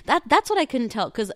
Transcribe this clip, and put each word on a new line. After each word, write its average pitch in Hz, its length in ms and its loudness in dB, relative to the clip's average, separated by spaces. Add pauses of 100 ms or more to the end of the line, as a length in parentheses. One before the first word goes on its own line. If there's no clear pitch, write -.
That, 320 200 2
that's 349 220 4
what 403 100 2
I 262 60 2
couldn't 247 240 -2
tell, 202 200 -2
'cause 208 260 -4